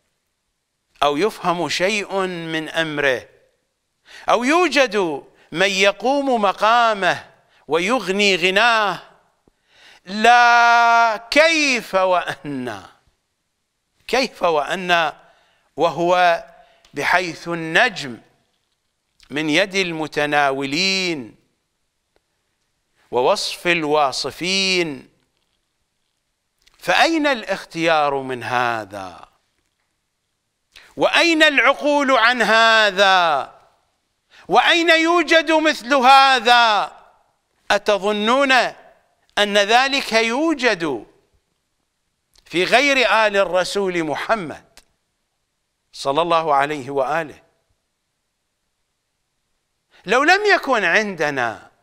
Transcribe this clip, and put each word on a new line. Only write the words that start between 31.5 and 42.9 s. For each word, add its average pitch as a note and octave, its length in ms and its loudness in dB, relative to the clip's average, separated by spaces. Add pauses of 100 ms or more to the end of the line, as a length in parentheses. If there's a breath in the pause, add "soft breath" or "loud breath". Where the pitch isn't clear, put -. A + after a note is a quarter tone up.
عن A#3+ 300 2
هذا؟ G3 1080 2 (960 soft breath)
وأين D#4 420 2
يوجد D#4+ 600 2
مثل D4+ 420 0
هذا؟ A#3+ 1040 4 (760)
أتظنون G#3 800 0 (840)
أن G3+ 200 0
ذلك B3 560 2
يوجد A3+ 920 -2 (1400)
في F3 180 -4
غير C4 340 2